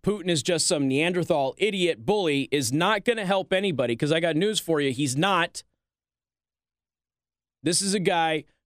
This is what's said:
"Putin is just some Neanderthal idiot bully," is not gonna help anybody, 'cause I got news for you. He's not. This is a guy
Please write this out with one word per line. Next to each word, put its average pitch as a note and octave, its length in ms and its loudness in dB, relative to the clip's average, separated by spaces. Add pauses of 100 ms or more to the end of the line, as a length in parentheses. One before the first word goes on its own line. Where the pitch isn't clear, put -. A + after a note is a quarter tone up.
"Putin F#3+ 240 -2
is D#3+ 160 0
just E3 240 0
some C#3+ 180 0
Neanderthal D3+ 720 0
idiot F3 480 -2
bully," D#3 460 0
is C3 200 0
not F#3 320 2
gonna A3 220 0
help F#3+ 260 0
anybody, C#3 440 0
'cause D3 160 0
I E3 80 2
got E3 160 0
news G3+ 240 0
for D#3+ 200 0
you. C#3 120 0
He's C3 240 -2
not. F3 480 0 (2000)
This E3 180 0
is G3 120 -2
a G#3+ 40 0
guy E3 460 0 (220)